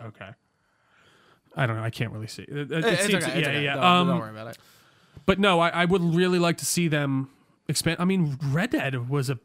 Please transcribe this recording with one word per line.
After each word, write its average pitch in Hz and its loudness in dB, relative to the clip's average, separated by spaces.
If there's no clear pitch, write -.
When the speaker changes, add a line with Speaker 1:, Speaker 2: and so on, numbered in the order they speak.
Speaker 1:
Okay. 101 -18
I 139 -2
don't 110 -2
know. 110 -6
I 113 -4
can't 113 -6
really 107 -12
see. - -16
It, - -12
it, 139 -8
it 165 -2
Speaker 2:
It's 196 2
Speaker 1:
seems, 190 0
Speaker 2:
okay, 131 -2
it's 151 0
Speaker 1:
yeah, 139 -2
Speaker 2:
okay. 147 -2
Speaker 1:
yeah. 143 -2
Speaker 2:
Don't, - -2
Speaker 1:
Um, 180 6
Speaker 2:
don't - 2
worry 110 -8
about 110 -12
it. - -14
Speaker 1:
but 190 2
no, 190 4
I, 170 4
I 170 2
would 175 2
really 180 4
like 170 2
to 139 -8
see 175 2
them 139 0
expand. 165 -2
I 180 0
mean, 175 2
Red 180 0
Dead 131 -2
was 135 -2
a 127 -2